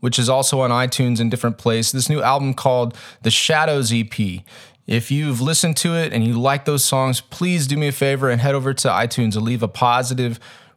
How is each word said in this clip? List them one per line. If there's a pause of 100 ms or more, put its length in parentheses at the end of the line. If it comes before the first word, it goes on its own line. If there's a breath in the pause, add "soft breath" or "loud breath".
which
is
also
on
iTunes
and
different
places.
This
new
album
called (240 loud breath)
The
Shadows
E
P. (420 loud breath)
If
you've
listened
to
it
and
you
like
those
songs,
please
do
me
a
favor
and
head
over
to
iTunes
and
leave
a
positive (380 loud breath)